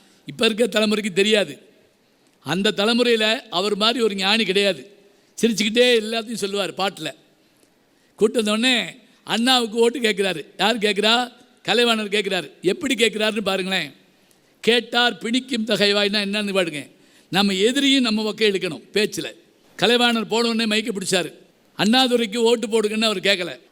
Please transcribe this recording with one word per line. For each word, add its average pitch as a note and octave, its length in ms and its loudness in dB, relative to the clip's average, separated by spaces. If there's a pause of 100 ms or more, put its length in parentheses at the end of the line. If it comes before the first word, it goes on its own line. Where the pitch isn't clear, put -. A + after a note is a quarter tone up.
(260)
இப்ப F3+ 200 -2
இருக்க A3 340 0
தலைமுறைக்கு G#3+ 340 -2
தெரியாது. G3 580 0 (760)
அந்த G3 260 0
தலைமுறையில A3+ 680 0 (100)
அவர் G3+ 260 -4
மாதிரி A3+ 280 0
ஒரு G3+ 120 0
ஞானி G3 280 0
கிடையாது. F#3 480 -2 (500)
சிரிச்சுக்கிட்டே A#3 600 4
எல்லாத்தையும் A3+ 320 -6
சொல்லுவார் G3 400 -4
பாட்டுல. F3+ 380 -4 (1040)
கூட்டு A#3 260 2
வந்தோடனே A3 440 0 (380)
அண்ணாவுக்கு A#3 540 0
ஓட்டு A#3 220 2
கேட்குறாரு. G3 460 -2 (120)
யார் G#3+ 200 2
கேட்குறா? G#3+ 540 0 (340)
கலைவாணர் A3 420 2
கேட்குறாரு. F#3+ 440 -4 (100)
எப்படி G#3 320 -2
கேட்குறாருன்னு G#3+ 480 0
பாருங்களேன். F#3+ 520 -4 (680)
கேட்டார் A#3+ 560 2
பிணிக்கும் A#3 500 -4
தகைவாய்னா G3+ 520 2
என்னன்னு G3+ 340 -4
பாருங்க. E3 340 -2 (420)
நம்ம G3+ 240 2
எதிரியும் C4+ 500 2
நம்ம A3 200 -2
பக்கம் G#3+ 260 0
இழுக்கணும் F3+ 340 -4 (100)
பேச்சுல. G3 380 -4 (460)
கலைவாணர் A#3 500 2
போன A#3 220 0
உடனே A3+ 160 -2
மைக்கை G#3+ 300 -2
பிடிச்சாரு. F3+ 380 -2 (440)
அண்ணாதுரைக்கு A#3 600 2
ஓட்டு A#3 300 2
போடுங்கன்னு G#3+ 340 0
அவர் G#3+ 180 -2
கேட்கல. F3 400 -2 (120)